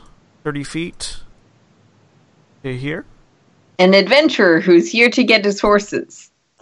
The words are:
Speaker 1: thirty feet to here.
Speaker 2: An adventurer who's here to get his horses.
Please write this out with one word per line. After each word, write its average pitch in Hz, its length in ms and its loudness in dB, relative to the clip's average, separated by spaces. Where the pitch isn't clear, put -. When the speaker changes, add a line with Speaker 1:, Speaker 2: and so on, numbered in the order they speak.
Speaker 1:
thirty 143 200 -8
feet - 540 -12
to 131 140 -10
here. 147 280 -10
Speaker 2:
An 185 160 4
adventurer 196 640 2
who's 170 300 2
here 233 200 2
to 240 140 0
get 214 200 2
his 202 160 -4
horses. 208 720 -4